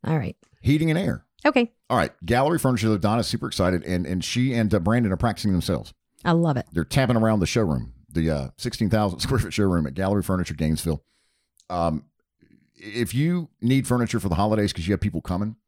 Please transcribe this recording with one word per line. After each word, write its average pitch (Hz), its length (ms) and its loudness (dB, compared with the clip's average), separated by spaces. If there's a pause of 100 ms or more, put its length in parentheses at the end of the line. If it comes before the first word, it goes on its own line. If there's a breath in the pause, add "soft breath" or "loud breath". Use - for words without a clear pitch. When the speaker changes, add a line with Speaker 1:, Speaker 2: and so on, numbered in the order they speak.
Speaker 1:
All 160 100 0
right. 131 220 -4 (240)
Speaker 2:
Heating 156 300 2
and 151 80 2
Air. - 260 -4 (180)
Speaker 1:
Okay. 262 300 2 (160)
Speaker 2:
All 123 80 2
right. 80 140 0 (120)
Gallery 135 360 2
Furniture, 117 280 2
though, 107 120 4
Donna's 107 280 2
super - 200 -4
excited, 90 360 0
and, 90 220 -2
and 87 180 -4
she 127 300 0
and, 113 220 2
uh, 101 40 4
Brandon 107 320 2
are 92 60 -2
practicing 107 340 -2
themselves. 85 440 -2 (280)
Speaker 1:
I 165 100 2
love 165 220 2
it. - 160 -4
Speaker 2:
They're 82 140 -2
tapping 123 320 2
around 110 220 4
the 85 80 2
showroom, 71 460 0 (180)
the, 82 180 0
uh, 71 180 -4 (100)
sixteen 113 340 -4
thousand 104 280 0
<laughs> - 20 -4
square 127 180 0
foot 95 140 -4
showroom 90 340 2
at 67 80 -8
Gallery 95 260 0
Furniture, 90 320 -2
Gainesville. 80 500 -2 (680)
Um, 85 320 -2 (720)
if 110 400 -6
you 165 340 -2 (100)
need 127 280 2
furniture 120 320 0
for 92 100 -4
the 82 60 0
holidays 104 360 2
'cause 82 160 -6
you 101 60 2
have - 80 -2
people 95 200 -2
coming 104 340 -4 (120)